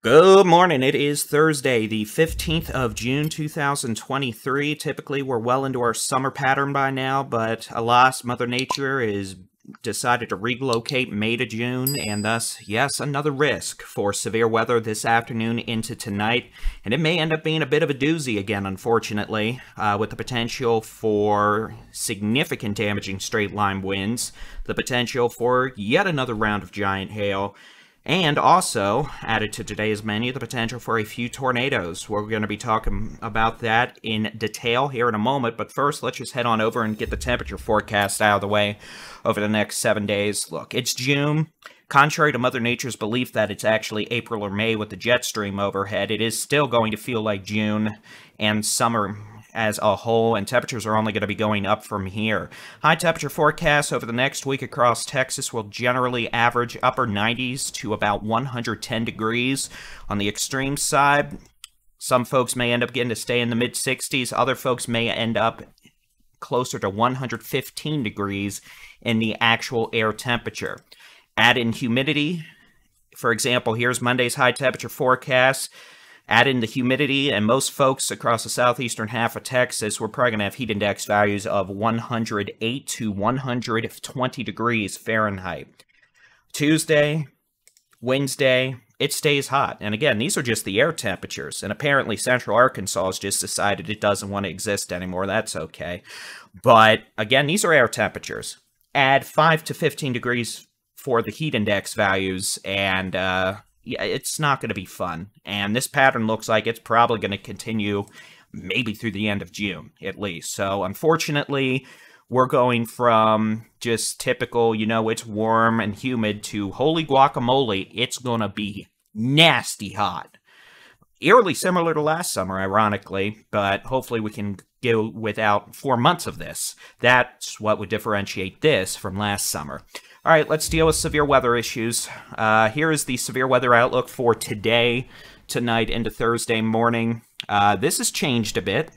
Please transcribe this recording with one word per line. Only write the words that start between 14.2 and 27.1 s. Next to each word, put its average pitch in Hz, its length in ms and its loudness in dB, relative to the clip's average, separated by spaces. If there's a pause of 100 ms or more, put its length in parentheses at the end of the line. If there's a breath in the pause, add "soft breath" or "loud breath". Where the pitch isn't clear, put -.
weather 113 320 2
this 107 240 -4
afternoon 113 560 0
into 113 340 -4
tonight, 110 580 -2 (340 loud breath)
and 101 80 -2
it 151 80 0
may 165 180 2
end 160 140 0
up 156 100 -4
being 160 200 0
a - 20 0
bit 160 180 2
of 147 60 0
a 143 60 0
doozy 131 440 0
again, 101 260 -2
unfortunately, 110 960 -2 (160 loud breath)
uh, 104 240 0
with 107 120 -2
the 113 40 -12
potential 117 640 -2
for 104 960 2 (160)
significant 113 840 -2
damaging 101 420 -4
straight-line 101 640 -2
winds, 98 500 -4 (340 loud breath)
the 110 100 -4
potential 120 520 0
for 127 480 0
yet 131 320 2
another 131 280 -2
round 104 280 0
of 90 80 -18
giant 98 400 -2